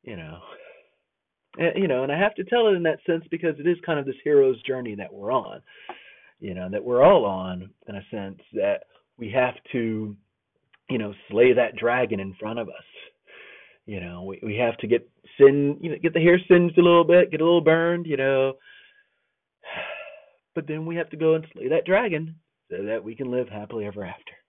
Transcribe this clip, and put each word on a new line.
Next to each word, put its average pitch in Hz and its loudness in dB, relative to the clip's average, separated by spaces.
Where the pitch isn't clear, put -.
You 113 -16
know, 82 -16
and, 170 -2
you 185 0
know, 127 0
and 139 -4
I 151 -4
have 202 0
to 185 -8
tell 233 2
it 202 4
in 175 -4
that 160 -2
sense 165 -2
because 165 -4
it 147 -2
is 175 0
kind 156 -2
of 135 -6
this 131 -8
hero's 135 4
journey 123 -8
that 98 -14
we're 101 -6
on, 117 -4
you 95 -12
know, 92 -10
that 101 -6
we're 123 2
all 165 6
on 92 -6
in 104 -14
a 98 -14
sense 98 -12
that 101 -2
we 113 -10
have 127 0
to, 110 -4
you 131 -4
know, 104 -6
slay 117 6
that 113 0
dragon 120 -2
in 95 -10
front 110 -8
of 104 -10
us. - -18
You 101 -10
know, 87 -12
we, 95 -12
we 107 -6
have 117 -2
to 110 -10
get 117 -2
sin, 143 6
you 165 -6
know, 139 -8
get 165 -2
the 170 0
hair 175 6
singed 175 6
a 180 6
little 170 6
bit, 175 6
get 151 -4
a - 2
little 170 4
burned, 165 2
you 147 -2
know. 135 0
<sighs> - -16
But 151 -8
then 156 -8
we 165 -8
have 165 -6
to 156 -14
go 160 2
and 160 -6
slay - -8
that 156 0
dragon 175 -2
so 95 -10
that 107 -6
we 110 -12
can 127 -8
live 123 -4
happily 104 -10
ever 101 -10
after. - -16